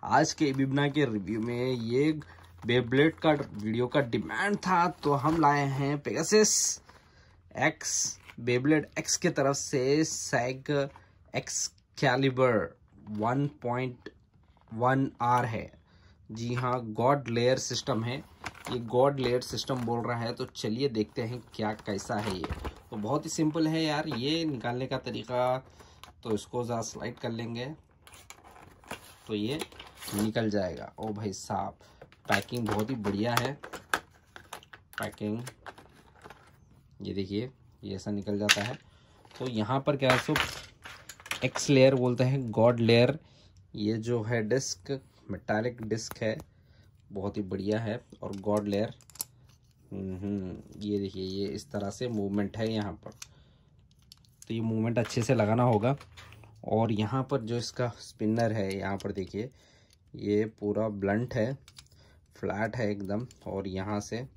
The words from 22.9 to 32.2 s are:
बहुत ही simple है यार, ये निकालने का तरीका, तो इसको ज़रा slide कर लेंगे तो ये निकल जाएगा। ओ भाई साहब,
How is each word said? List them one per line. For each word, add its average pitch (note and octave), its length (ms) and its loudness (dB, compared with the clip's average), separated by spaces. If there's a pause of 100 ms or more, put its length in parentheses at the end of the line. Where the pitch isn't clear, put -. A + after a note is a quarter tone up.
बहुत B2+ 280 -2
ही D#3+ 40 -8
simple D#3 380 2
है D#3+ 160 0
यार, D3+ 260 0
ये C#3+ 360 -2
निकालने B2 420 -4
का C3+ 120 -4
तरीका, B2 580 -2 (680)
तो A2+ 100 -2
इसको A#2+ 300 -4
ज़रा A#2 180 -2
slide - 380 -8
कर A#2+ 120 -4
लेंगे A#2 340 -6 (1600)
तो A2+ 80 -4
ये A#2 240 -2 (560)
निकल A2 340 2
जाएगा। F#2+ 500 -2
ओ A2 100 -6
भाई G#2 240 -6
साहब, G2 440 -6 (520)